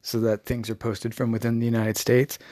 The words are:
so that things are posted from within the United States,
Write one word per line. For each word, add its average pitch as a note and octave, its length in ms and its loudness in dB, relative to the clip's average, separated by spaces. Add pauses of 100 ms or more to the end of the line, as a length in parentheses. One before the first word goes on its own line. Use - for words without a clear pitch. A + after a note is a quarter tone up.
so - 200 -4
that A2 260 0
things A#2 240 -4
are G#2+ 60 -6
posted A2+ 360 -4
from A#2+ 200 -2
within A#2 260 0
the A#2 80 0
United A2 300 2
States, B2 420 4 (140)